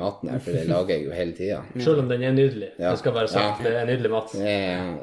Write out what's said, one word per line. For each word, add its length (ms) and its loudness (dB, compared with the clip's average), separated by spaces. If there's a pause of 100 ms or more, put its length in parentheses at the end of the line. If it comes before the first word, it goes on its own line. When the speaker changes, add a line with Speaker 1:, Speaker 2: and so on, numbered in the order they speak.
Speaker 1:
maten 320 -4
her, 80 -6
for 160 -2
det 80 -2
lager 300 2
jeg 100 -4
jo 80 -6
hele 240 -4
tiden. 320 -6 (160)
Speaker 2:
Selv 160 4
om 80 -2
den 160 0
er 80 2
nydelig. 400 2
Speaker 1:
Ja. 160 0
Speaker 2:
Det 140 0
skal 100 2
være 160 0
sagt, 320 2
Speaker 1:
Ja. 80 2
Speaker 2:
det 80 0
er 160 0
nydelig 160 0
mat. 240 -2
Speaker 1:
Ja, 500 0 (180)